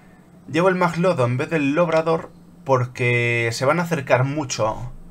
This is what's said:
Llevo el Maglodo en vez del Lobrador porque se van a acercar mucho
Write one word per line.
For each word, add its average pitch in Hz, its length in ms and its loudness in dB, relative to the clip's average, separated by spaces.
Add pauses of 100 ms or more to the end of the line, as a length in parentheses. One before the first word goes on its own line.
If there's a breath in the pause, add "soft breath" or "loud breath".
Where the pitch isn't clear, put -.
(480 loud breath)
Llevo 160 220 2
el 185 60 2
Maglodo 170 500 0
en 123 120 0
vez 156 120 -4
del 147 240 0
Lobrador 160 580 0 (320)
porque 120 880 0
se 127 140 -4
van 156 140 2
a 175 40 0
acercar 139 400 0
mucho 123 680 -4 (200)